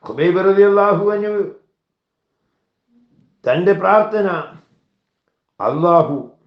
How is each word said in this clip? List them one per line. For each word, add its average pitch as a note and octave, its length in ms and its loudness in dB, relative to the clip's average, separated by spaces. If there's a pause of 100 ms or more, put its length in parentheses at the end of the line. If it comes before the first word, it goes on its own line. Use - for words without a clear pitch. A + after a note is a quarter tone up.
ഖുബൈബ് F3 300 0
റളിയല്ലാഹു G3+ 720 2
അൻഹു G#3 400 -4 (2000)
തന്റെ F3+ 220 0
പ്രാർത്ഥന G#3 540 0 (1300)
അള്ളാഹു D3+ 720 0 (160)